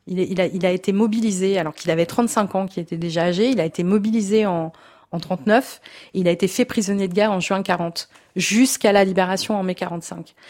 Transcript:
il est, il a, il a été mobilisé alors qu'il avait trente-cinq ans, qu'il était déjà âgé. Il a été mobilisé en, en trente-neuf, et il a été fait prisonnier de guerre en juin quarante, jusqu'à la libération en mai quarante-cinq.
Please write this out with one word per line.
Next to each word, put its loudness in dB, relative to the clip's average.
il -4
est, 0
il -2
a, 2
il -2
a 2
été -2
mobilisé 0
alors -2
qu'il -4
avait 2
trente-cinq 0
ans, -2
qu'il -8
était -8
déjà -2
âgé. 2
Il 0
a 2
été -4
mobilisé 2
en, -2
en -6
trente-neuf, 0
et -4
il 2
a 4
été 0
fait 0
prisonnier -2
de -6
guerre 2
en 0
juin -2
quarante, -4
jusqu'à 2
la 6
libération 0
en -4
mai -4
quarante-cinq. -10